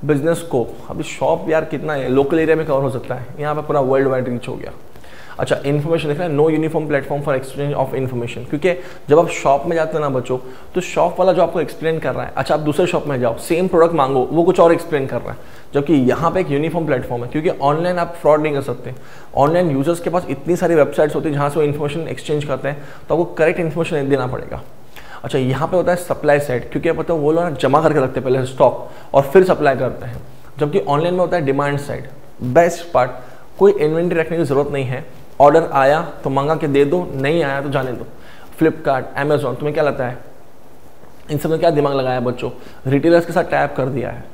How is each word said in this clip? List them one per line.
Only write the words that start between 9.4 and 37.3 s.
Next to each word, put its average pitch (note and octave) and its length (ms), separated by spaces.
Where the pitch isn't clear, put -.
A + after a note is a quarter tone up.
में E3+ 100
जाते D#3+ 160
हो D#3+ 60
ना D3+ 100
बच्चों, B2+ 300
तो F3+ 60
शॉप E3+ 380
वाला F#3 140
जो F3 100
आपको E3+ 180
एक्सप्लेन D#3+ 380
कर C3+ 160
रहा B2+ 100
है, - 120
अच्छा C#3 180
आप D3+ 60
दूसरे D#3 260
शॉप D3+ 200
में C#3 140
जाओ, A#2 180
सेम F3 300
प्रोडक्ट E3+ 260
मांगो, C3+ 380
वो D#3+ 100
कुछ F3+ 180
और E3+ 120
एक्सप्लेन C#3+ 340
कर C#3+ 140
रहा - 120
है, - 60
जबकि C#3+ 200
यहाँ C3+ 360
पे F3 100
एक D#3+ 100
यूनिफॉर्म D#3 360
प्लेटफॉर्म B2 380
है, A#2+ 60
क्योंकि D#3 180
ऑनलाइन E3 500
आप E3+ 240
फ्रॉड D3+ 200
नहीं D3+ 120
कर C#3 80
सकते। B2 320
ऑनलाइन E3 360
यूजर्स D3 300
के F3 100
पास F3 180
इतनी D#3 280
सारी E3+ 180
वेबसाइट्स D3+ 400
होती D3+ 140
हैं D3 60
जहाँ C#3+ 160
से D#3+ 100
वो - 20
इन्फॉर्मेशन D3 460
एक्सचेंज D3 360
करते C3+ 240
हैं, D3 140
तो D3+ 60
आपको E3 100
करेक्ट E3+ 360
इन्फॉर्मेशन D#3+ 480
देना C3+ 180
पड़ेगा। - 360
अच्छा, B2+ 140
यहाँ C3 300
पे F3+ 80
होता E3+ 140
है F3 60
सप्लाई D3 440
साइड, B2+ 300
क्योंकि D#3+ 180
आप D#3+ 80
पता D#3 180
है D#3+ 60
वो D3 120
लोग E3 120
ना F3 60
जमा C#3 320
करके D3+ 180
रखते C3 200
हैं C3 100
पहले B2+ 160
स्टॉक - 440
और C#3 80
फिर F#3 220
सप्लाई D3 320
करते B2 300
हैं, A#2+ 160
जबकि D3+ 220
ऑनलाइन D#3 340
में F#3 60
होता F3 160
है E3 80
डिमांड C#3+ 340
साइड। - 280
बेस्ट E3 500
पार्ट, B2 180
कोई G3 140
इन्वेंटरी E3 480
रखने E3 160
की E3 80
ज़रूरत C#3+ 280
नहीं C#3 120
है, B2+ 380
ऑर्डर D3+ 320
आया C#3 300
तो D3 60
मंगा C#3 260
के D#3 100
दे C#3+ 180
दो, F3 300
नहीं C#3+ 280